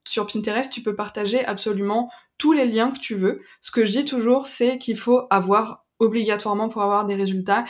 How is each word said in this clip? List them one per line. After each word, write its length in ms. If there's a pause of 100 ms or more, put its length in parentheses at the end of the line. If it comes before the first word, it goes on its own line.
sur 200
Pinterest, 480
tu 80
peux 140
partager 500
absolument 640 (300)
tous 140
les 120
liens 240
que 100
tu 160
veux. 260 (200)
Ce 80
que 160
je 60
dis 140
toujours, 420
c'est 320
qu'il 180
faut 320
avoir 520 (180)
obligatoirement, 680
pour 140
avoir 240
des 100
résultats, 540